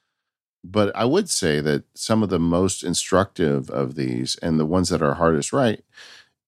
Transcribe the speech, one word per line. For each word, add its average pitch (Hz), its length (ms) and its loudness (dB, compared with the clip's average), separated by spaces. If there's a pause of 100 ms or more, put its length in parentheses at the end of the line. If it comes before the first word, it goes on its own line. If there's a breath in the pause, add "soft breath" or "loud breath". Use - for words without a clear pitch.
(640)
But 101 320 0
I 113 120 0
would 175 240 0
say 76 300 0
that 73 240 0 (100)
some 110 280 0
of 98 60 0
the 92 100 0
most 85 440 0
instructive 85 880 0
of 67 240 -4
these, 65 480 -4
and 80 180 0
the 78 60 0
ones 87 240 0
that 80 100 0
are 71 140 0
hardest, 82 360 0
right, 127 320 0 (640 loud breath)